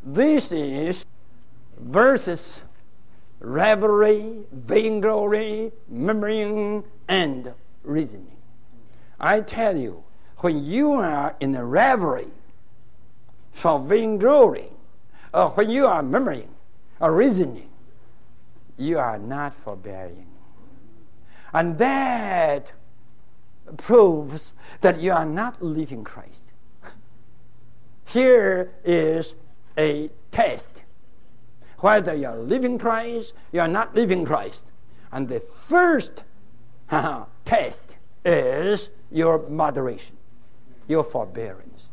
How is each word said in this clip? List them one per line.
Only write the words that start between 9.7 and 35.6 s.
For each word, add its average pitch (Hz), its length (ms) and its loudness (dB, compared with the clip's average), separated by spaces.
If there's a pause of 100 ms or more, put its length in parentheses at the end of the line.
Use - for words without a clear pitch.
you, 98 260 -4 (360)
when 156 240 2
you 262 300 2
are 156 460 0
in 135 160 0
a 123 100 -4
revelry 196 600 4 (1200)
for 156 280 2
vainglory, 220 880 6 (640)
or 170 160 6
when 214 200 2
you 262 180 4
are 170 160 4
murmuring 143 460 0 (500)
or 160 160 4
reasoning, 185 540 4 (1080)
you 151 220 0
are 117 180 0
not 135 380 -6
forbearing. 95 720 -10 (1300)
And 165 240 2
that 214 960 0 (1040)
proves 160 720 6 (300)
that 170 180 6
you 180 140 2
are 160 120 2
not 185 380 -4
living 151 400 -4
Christ. - 480 -12 (1500)
Here 202 680 6 (120)
is 160 500 2 (440)
a 151 320 2 (220)
test. - 520 0 (960)
Whether 185 360 4
you 139 120 -2
are 117 120 -6
living 247 380 0
Christ, 233 560 -2 (180)
you 170 100 2
are 165 60 4
not 202 280 0
living 190 300 4
Christ. - 400 -2 (460)
And 135 160 -4
the 120 120 -4
first - 840 2 (640)